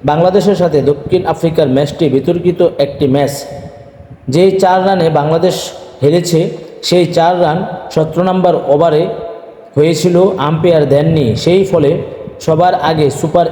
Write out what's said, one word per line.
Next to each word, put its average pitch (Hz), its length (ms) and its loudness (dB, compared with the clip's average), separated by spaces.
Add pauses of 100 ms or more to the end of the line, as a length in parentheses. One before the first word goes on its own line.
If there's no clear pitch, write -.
বাংলাদেশের 180 500 2
সাথে 165 280 0
দক্ষিণ 147 440 -2
আফ্রিকার 160 420 0
ম্যাচটি 143 400 0
বিতর্কিত 170 520 0 (180)
একটি 143 280 -2
ম্যাচ। 135 260 0 (960)
যেই 175 220 4 (100)
চার 185 260 2
রানে 180 240 2
বাংলাদেশ 160 460 0 (460)
হেরেছে, 170 480 2 (320)
সেই 175 240 2
চার 165 340 0
রান 175 240 0 (260)
সতেরো 160 340 -2
নম্বর 185 300 2 (140)
ওভারে 156 380 2 (720)
হয়েছিল, 170 400 2 (220)
আম্পায়ার 156 500 2
দেননি। 143 480 2
সেই 190 280 2
ফলে 156 260 2 (500)
সবার 175 340 2
আগে 156 360 0
সুপার 165 420 0